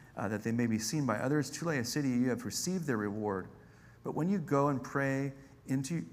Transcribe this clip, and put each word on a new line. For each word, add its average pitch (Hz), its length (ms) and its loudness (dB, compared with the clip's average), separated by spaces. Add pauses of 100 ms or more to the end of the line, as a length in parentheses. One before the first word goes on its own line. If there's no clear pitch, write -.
(160)
uh, - 100 -4
that 104 160 -2
they 117 80 -2
may 120 160 2
be 110 140 2
seen 147 260 0
by 110 120 4
others. 139 300 2
Truly 160 300 -2
I 120 40 0
say 151 200 -2
to 139 60 2
you, 123 80 2
you 127 140 4
have 117 140 -2
received 170 420 -4
their 127 100 2
reward. 104 500 -2 (560)
But - 140 -4
when 156 120 0
you 202 100 2
go 139 280 4
and 135 160 2
pray 135 500 0 (360)
into, 135 320 0 (120)